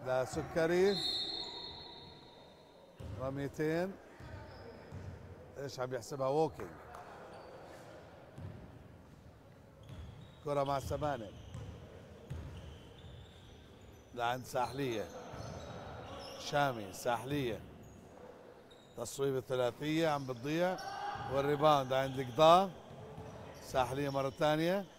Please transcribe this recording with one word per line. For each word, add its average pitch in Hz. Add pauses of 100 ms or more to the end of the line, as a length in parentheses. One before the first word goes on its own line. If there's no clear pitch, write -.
لا 127
سكري. 175 (2250)
رميتين. 151 (1700)
ايش 135
عم 127
يحسبها 131
ووكينج؟ 139 (3750)
كرة 143
مع 139
سمانة. 139 (2750)
لعند 120
ساحلية. 123 (1300)
شامي، 127
ساحلية. 120 (1400)
تصويب 135
الثلاثية 131
عم 143
بتضيع. 151 (560)
والريباوند 139
عند 135
القضاء. 156 (960)
ساحلية 135
مرة 135
ثانية. 160 (140)